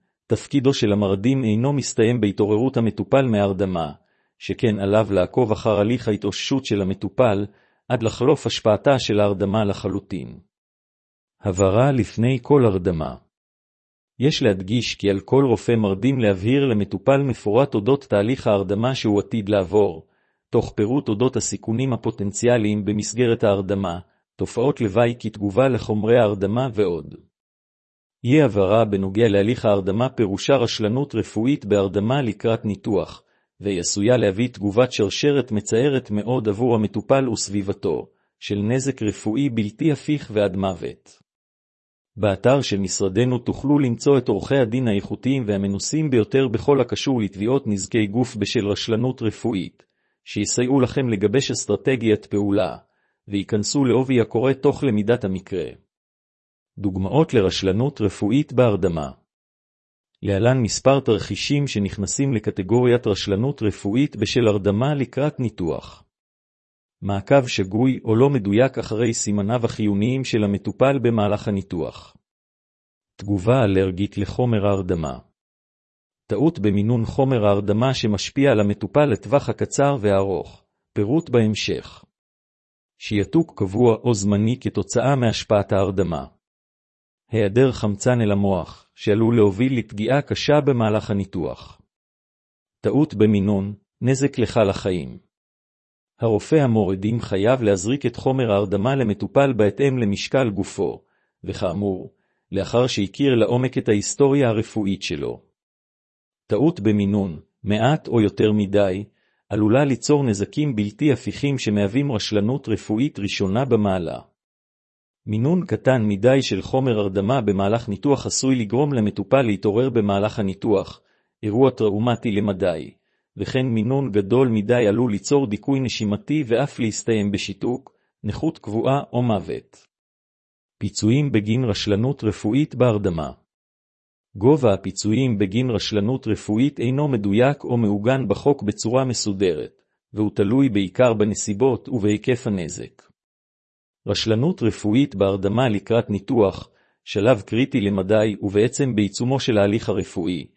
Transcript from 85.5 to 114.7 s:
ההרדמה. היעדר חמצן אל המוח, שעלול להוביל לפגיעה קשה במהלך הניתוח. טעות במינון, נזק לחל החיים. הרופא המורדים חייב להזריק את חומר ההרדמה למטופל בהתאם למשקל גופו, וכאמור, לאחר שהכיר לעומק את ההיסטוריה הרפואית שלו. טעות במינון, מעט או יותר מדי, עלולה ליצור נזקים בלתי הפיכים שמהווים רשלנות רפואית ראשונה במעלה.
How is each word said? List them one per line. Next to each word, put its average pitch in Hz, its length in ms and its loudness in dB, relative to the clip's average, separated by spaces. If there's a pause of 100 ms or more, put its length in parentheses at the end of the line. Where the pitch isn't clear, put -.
ההרדמה. 92 540 0 (1080)
היעדר 113 400 4
חמצן 117 500 -2
אל 104 100 2
המוח, 98 640 -2
שעלול 113 400 2
להוביל 117 420 4
לפגיעה 110 440 -2
קשה - 440 0
במהלך 113 460 0
הניתוח. 90 720 -6 (1000)
טעות 131 320 0
במינון, 101 600 2 (280)
נזק 135 380 0
לחל 107 300 2
החיים. 82 480 -4 (1040)
הרופא 113 360 0
המורדים 110 640 0
חייב 110 400 0
להזריק 104 440 0
את 120 100 -2
חומר 131 360 -2
ההרדמה 101 440 0
למטופל 135 580 0
בהתאם 120 440 2
למשקל 117 520 0
גופו, 92 540 -6 (400)
וכאמור, 92 720 -4 (380)
לאחר 117 360 0
שהכיר 127 480 0
לעומק 120 420 0
את 123 120 -2
ההיסטוריה 135 600 2
הרפואית 104 540 -2
שלו. 62 380 -6 (1080)
טעות 139 320 0
במינון, 101 600 0 (240)
מעט 113 440 0
או 117 140 2
יותר 107 300 2
מדי, 101 520 0 (460)
עלולה 107 360 2
ליצור 143 380 2
נזקים 120 520 -2
בלתי 104 360 0
הפיכים 131 460 -4
שמהווים 110 540 0
רשלנות 107 580 -2
רפואית 110 500 -2
ראשונה 101 460 -2
במעלה. 95 540 0 (1080)